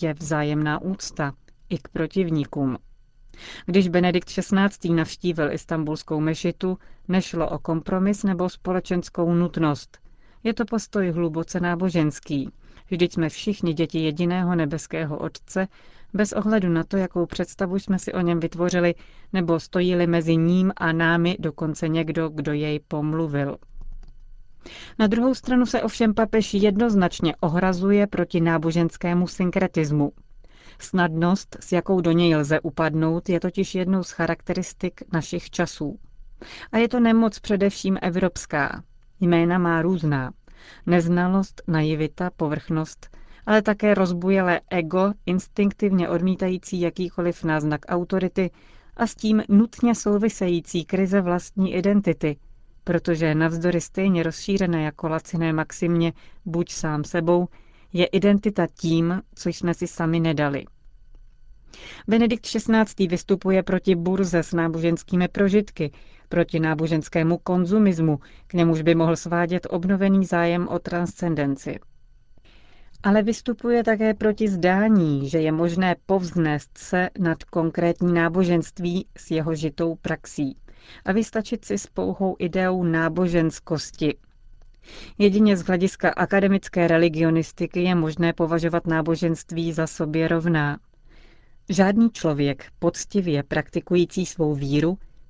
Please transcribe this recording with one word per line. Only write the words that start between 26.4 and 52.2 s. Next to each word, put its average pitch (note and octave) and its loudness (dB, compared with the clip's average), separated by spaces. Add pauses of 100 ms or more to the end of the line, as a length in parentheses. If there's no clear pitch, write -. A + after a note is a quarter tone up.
jednoznačně G3 2
ohrazuje F#3 2
proti G3 -2
náboženskému E3+ 0
synkretismu. E3 0 (680)
Snadnost, F3 0
s - -18
jakou F#3 0
do E3 2
něj E3 4
lze D3+ 2
upadnout, D#3+ -2
je F3 0
totiž F#3 -4
jednou F#3 0
z - -14
charakteristik F3 -6 (120)
našich - -6
časů. E3 -6 (720)
A A3 0
je A#3 4
to B3 -2
nemoc A3+ 4
především G3 0
evropská. E3+ -2 (360)
Jména F3 4
má E3+ 2
různá. D#3 0 (540)
Neznalost, F3 2
naivita, D#3 -2
povrchnost, D#3 -4 (360)
ale G#3+ 4
také G#3 2
rozbujelé F3+ 2 (100)
ego, F3+ 0 (120)
instinktivně F#3+ 0
odmítající F#3 -2
jakýkoliv F3 -2
náznak D3+ 0
autority F3+ -2 (460)
a A#3 0
s - -14
tím G#3+ 2
nutně A3+ 4
související F#3 -2
krize F#3+ 0
vlastní F3+ -2
identity, F3+ 2 (460)